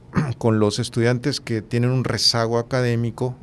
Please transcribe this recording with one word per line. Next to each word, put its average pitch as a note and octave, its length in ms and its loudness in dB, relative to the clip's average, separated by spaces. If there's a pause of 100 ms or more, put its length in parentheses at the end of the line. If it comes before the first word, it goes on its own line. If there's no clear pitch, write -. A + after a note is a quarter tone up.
(140)
<clears throat> C#3 240 0
con A2 220 2
los G#2 200 2
estudiantes B2 640 0
que A2+ 200 -4
tienen A#2+ 280 0
un B2+ 160 0
rezago A2+ 520 0
académico A#2+ 840 -2